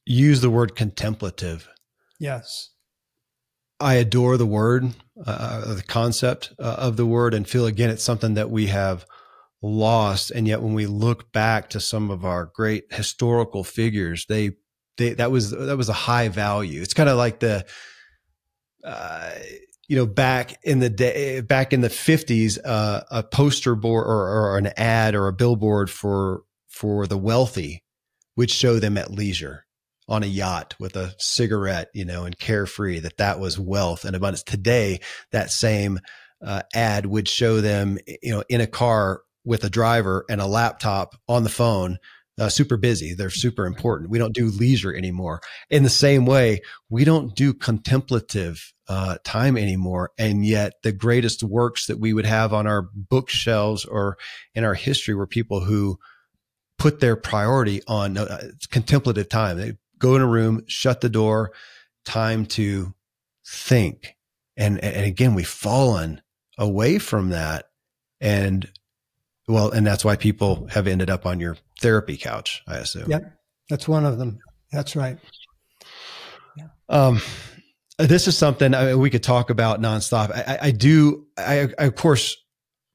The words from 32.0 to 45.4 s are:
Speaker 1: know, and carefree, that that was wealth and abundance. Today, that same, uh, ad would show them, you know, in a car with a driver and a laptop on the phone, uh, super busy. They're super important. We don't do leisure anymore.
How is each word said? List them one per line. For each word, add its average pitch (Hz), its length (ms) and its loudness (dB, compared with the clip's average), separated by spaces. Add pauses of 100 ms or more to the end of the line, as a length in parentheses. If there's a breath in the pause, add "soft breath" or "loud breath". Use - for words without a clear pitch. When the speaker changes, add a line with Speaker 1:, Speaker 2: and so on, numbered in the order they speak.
Speaker 1:
know, 87 220 -8
and 90 120 -10
carefree, 101 640 -4
that 80 180 -10
that 101 220 0
was 90 180 -6
wealth 92 460 -2
and 92 140 -6
abundance. 95 260 -4
Today, 104 560 0 (320 loud breath)
that 107 180 -2
same, 101 480 0 (480 loud breath)
uh, 98 180 -6 (100)
ad 107 320 0
would 104 240 -2
show 110 320 2
them, 101 360 0 (240)
you 120 100 -6
know, 104 180 -2
in 123 100 2
a 110 80 2
car 110 540 0 (240)
with 117 180 -2
a 104 60 -2
driver 113 600 2
and 104 120 -2
a 98 40 -2
laptop 104 720 -2 (140)
on 120 140 2
the 107 60 0
phone, 95 500 0 (380 loud breath)
uh, 107 120 0
super 131 260 0
busy. 95 380 0
They're 95 160 -6
super 107 360 -2
important. 90 440 -4
We 110 80 -2
don't 110 180 -2
do 117 120 0
leisure 104 460 2
anymore. 90 480 -6 (280 loud breath)